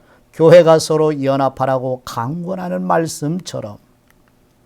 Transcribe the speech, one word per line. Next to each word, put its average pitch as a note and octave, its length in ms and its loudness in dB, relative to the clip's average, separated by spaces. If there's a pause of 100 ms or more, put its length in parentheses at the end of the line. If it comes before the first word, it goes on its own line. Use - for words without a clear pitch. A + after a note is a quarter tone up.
(340)
교회가 D#3+ 460 6
서로 D#3 440 -2
연합하라고 C3 800 -2
강권하는 F3 800 -8
말씀처럼 D#3+ 920 -6 (880)